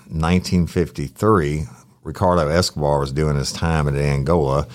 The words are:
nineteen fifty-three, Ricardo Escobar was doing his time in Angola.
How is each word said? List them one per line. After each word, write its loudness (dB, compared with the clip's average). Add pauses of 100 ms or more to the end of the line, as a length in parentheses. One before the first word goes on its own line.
nineteen 0
fifty-three, 0 (400)
Ricardo 0
Escobar 0
was -4
doing 0
his -4
time -2
in -2
Angola. 0